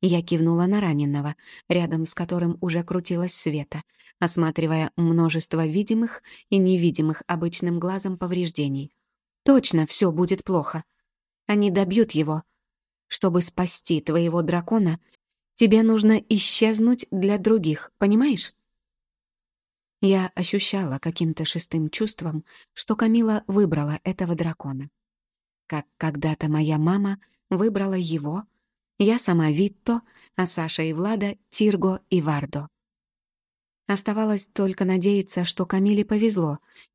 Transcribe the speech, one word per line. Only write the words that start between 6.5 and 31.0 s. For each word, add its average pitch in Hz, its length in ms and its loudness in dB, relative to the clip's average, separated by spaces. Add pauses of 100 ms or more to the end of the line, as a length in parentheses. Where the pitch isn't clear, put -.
невидимых 170 680 2
обычным 170 540 -4
глазом 185 380 -4
повреждений. 160 720 -4 (520)
"Точно 247 440 4
все 185 240 2
будет 175 320 0
плохо. 165 400 -2 (640)
Они 208 240 2
добьют 196 400 2
его". 156 320 -2 (640)
"Чтобы 175 340 0
спасти 170 600 -2
твоего 170 400 0
дракона, 175 580 0 (560)
тебе 220 280 6
нужно 220 300 6 (160)
исчезнуть 220 840 2
для 196 260 0
других, 190 600 2
понимаешь?" 220 540 2 (1500)
Я 190 340 2
ощущала 185 640 -4
каким-то 165 460 -4
шестым 160 440 -4
чувством, 165 540 -6 (300)
что - 220 -4
Камила 220 520 2
выбрала 170 560 0
этого 180 320 -2
дракона. 147 540 -6 (800)
Как 147 180 -6 (120)
когда-то 156 520 -2
моя 151 280 2
мама 196 420 0 (300)
выбрала 196 460 0
его — 165 480 -4 (560)
я 220 200 4
сама 165 320 2
Витто, 202 500 0 (340)
а 185 100 -2
Саша 160 380 -4
и 160 100 -2
Влада — 202 440 -2 (120)